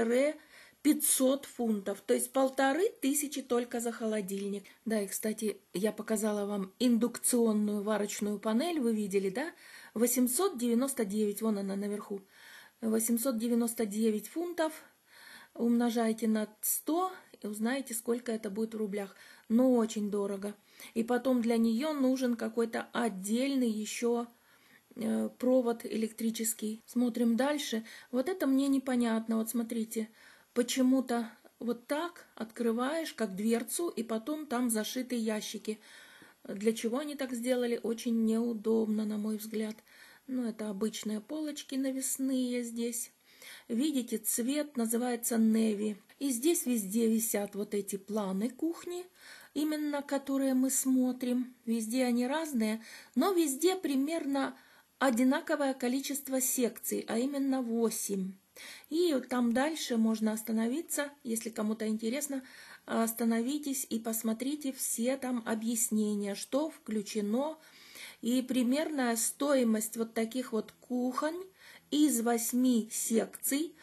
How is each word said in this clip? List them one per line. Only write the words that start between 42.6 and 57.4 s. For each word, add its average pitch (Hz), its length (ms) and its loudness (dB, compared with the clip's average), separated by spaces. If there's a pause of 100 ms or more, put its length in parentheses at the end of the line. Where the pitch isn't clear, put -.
здесь. 233 480 -6 (560)
Видите, 240 500 0
цвет 277 600 -2
называется 233 600 0
неви. 220 600 4 (220)
И 277 100 -2
здесь 277 360 2
везде 226 440 2
висят 214 460 0
вот 208 180 -6
эти 202 240 -4
планы 202 520 -2
кухни, 349 560 -6 (500)
именно 302 460 0
которые 277 520 0
мы 262 160 4
смотрим. 254 840 0 (120)
Везде 233 400 0
они 247 220 2
разные, 254 540 -2 (320)
но 359 200 4
везде 330 420 2
примерно 277 800 -2 (420)
одинаковое 269 760 2
количество 262 640 -2
секций, 233 680 -2
а 220 100 0
именно 269 420 0